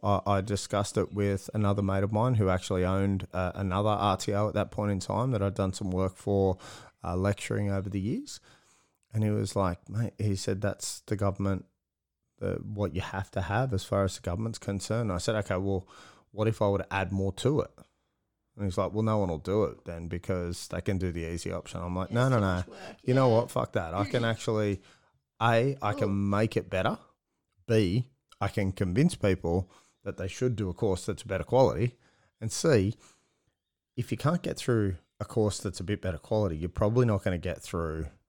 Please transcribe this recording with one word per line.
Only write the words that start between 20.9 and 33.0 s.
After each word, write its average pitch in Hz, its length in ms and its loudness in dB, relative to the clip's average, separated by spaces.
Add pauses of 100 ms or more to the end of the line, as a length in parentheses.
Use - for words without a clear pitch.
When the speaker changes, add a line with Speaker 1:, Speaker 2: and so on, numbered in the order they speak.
Speaker 1:
do 90 140 0
the 82 200 -4
easy 87 200 -6
option." 87 300 -8
I'm 87 140 -4
like, 92 140 -4
Speaker 2:
Yeah, 113 60 -6
Speaker 1:
No, 120 100 4
Speaker 2:
it's 131 60 2
Speaker 1:
no, 123 60 4
Speaker 2:
too 107 40 4
Speaker 1:
no. 95 140 2
Speaker 2:
much 90 120 -2
work. - 360 -16
Speaker 1:
You 127 100 2
know 131 160 6
Speaker 2:
Yeah. 110 60 6
Speaker 1:
what? 117 160 2
Fuck - 220 -2
that. 82 220 -2
I 101 100 0
can 117 200 0
Speaker 2:
<laughs> 113 80 2
Speaker 1:
actually, 107 480 -2 (600)
A, 120 400 4
I 104 120 0
can - 80 -6
Speaker 2:
Cool. 101 80 2
Speaker 1:
make 101 480 2
it 90 120 -4
better. 95 280 0 (680)
B, 110 440 2 (320)
I 98 80 2
can 95 240 0
convince 104 420 2
people 92 560 0 (320)
that 98 140 -8
they 92 100 -6
should 123 300 -2
do 101 120 -2
a 87 40 -6
course 98 320 0
that's 101 180 -6
better - 220 -4
quality. 120 500 4 (460)
And 113 100 -4
C, 113 440 4 (1000)